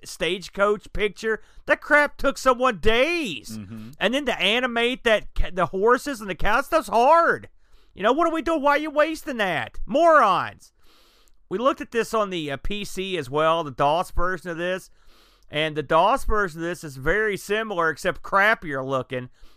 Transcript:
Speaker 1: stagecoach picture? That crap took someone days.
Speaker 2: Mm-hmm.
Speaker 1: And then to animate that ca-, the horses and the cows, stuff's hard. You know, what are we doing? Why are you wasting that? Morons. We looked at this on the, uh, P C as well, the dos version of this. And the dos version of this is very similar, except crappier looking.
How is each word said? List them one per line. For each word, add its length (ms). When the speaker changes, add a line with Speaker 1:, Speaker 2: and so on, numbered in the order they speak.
Speaker 1:
stagecoach 880
picture? 480
That 160
crap 380
took 180
someone 440
days. 800
Speaker 2:
Mm-hmm. 400
Speaker 1:
And 140
then 140
to 120
animate 640
that 300
ca-, 200
the 120
horses 540
and 80
the 60
cows, 320
stuff's 220
hard. 600
You 80
know, 100
what 160
are 60
we 80
doing? 180
Why 120
are 60
you 120
wasting 480
that? 480
Morons. 880
We 80
looked 240
at 120
this 200
on 160
the, 220
uh, 80
P 260
C 320
as 140
well, 340
the 60
dos 400
version 400
of 80
this. 320
And 280
the 60
dos 420
version 360
of 60
this 180
is 120
very 420
similar, 500
except 340
crappier 640
looking. 460